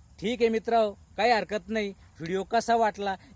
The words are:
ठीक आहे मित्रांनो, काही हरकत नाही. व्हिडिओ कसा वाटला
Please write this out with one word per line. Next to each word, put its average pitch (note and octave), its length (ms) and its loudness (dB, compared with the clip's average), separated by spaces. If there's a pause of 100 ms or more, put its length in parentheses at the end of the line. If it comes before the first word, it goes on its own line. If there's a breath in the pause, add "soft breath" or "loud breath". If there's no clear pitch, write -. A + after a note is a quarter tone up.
(200)
ठीक A3+ 220 -2
आहे A#3 80 4
मित्रांनो, A3+ 420 0 (260)
काही A3+ 140 4
हरकत G3+ 380 -2
नाही. G#3+ 200 -4
व्हिडिओ F#3 540 -8
कसा A#3 320 0
वाटला G3+ 400 0 (200 loud breath)